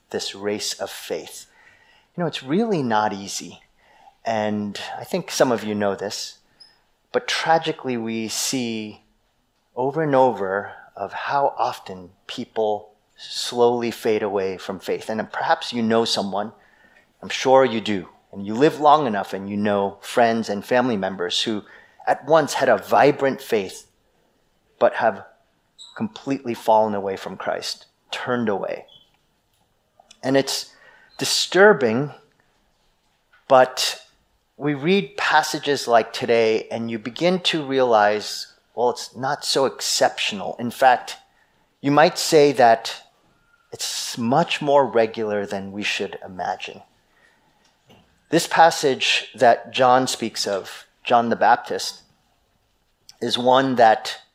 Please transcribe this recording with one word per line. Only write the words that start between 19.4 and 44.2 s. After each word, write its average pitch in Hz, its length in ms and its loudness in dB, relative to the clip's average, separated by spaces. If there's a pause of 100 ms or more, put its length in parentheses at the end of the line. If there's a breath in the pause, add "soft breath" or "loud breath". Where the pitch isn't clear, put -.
you 101 80 -6
know 101 460 0
friends 113 480 0
and 101 120 -6
family 123 360 0
members 95 460 -4
who 107 200 -6 (420 loud breath)
at - 200 -2
once 151 260 2
had 131 160 0
a 113 80 6
vibrant 131 640 2
faith, - 500 -6 (880)
but - 180 2
have 110 280 0 (720)
completely 123 560 -6
fallen 110 420 2
away 98 220 -4
from 92 220 -12
Christ, - 480 -8 (240)
turned 120 400 -2
away. 90 340 -4 (1400)
And 131 140 0
it's - 380 -2 (420 soft breath)
disturbing, 143 960 2 (1400)
but - 560 4 (540)
we 147 160 -2
read 175 420 0
passages 151 720 0
like 113 240 4
today 113 560 2
and 117 220 -6
you 117 80 -6
begin 165 460 -2
to 156 200 -2
realize, 110 880 2 (220)
well, 120 160 2
it's - 260 -8
not 131 260 -6
so 139 220 0
exceptional. - 920 -2
In 117 120 -4
fact, - 460 2 (640)
you 139 100 0
might 151 280 6
say 147 340 6
that 117 500 4 (720)
it's - 460 -8
much 135 420 0